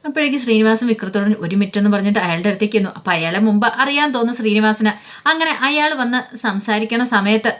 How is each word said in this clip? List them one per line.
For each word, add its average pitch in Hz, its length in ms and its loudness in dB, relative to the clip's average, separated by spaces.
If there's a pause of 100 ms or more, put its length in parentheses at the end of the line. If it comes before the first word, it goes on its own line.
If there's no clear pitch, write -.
അപ്പോഴേക്ക് 285 320 -2
ശ്രീനിവാസൻ 226 500 2
വിക്രത്തോട് 202 360 -2
പറഞ്ഞു, 214 160 2
"ഒരു 170 180 -4
മിനിറ്റ്" 202 220 0
എന്ന് 208 120 4
പറഞ്ഞിട്ട് 202 280 2
അയാളുടെ 175 300 0
അടുത്തേക്ക് 208 260 -2
ചെന്നു. 196 220 0
അപ്പോൾ - 140 -6
അയാളെ 170 280 0
മുമ്പ് 214 280 2
അറിയാൻ 285 460 0
തോന്നുന്നു 240 280 -2
ശ്രീനിവാസന്. 214 520 2 (360)
അങ്ങനെ 320 220 0
അയാൾ 294 440 0
വന്ന് 247 420 -4
സംസാരിക്കണ 220 680 -2
സമയത്ത് 214 560 2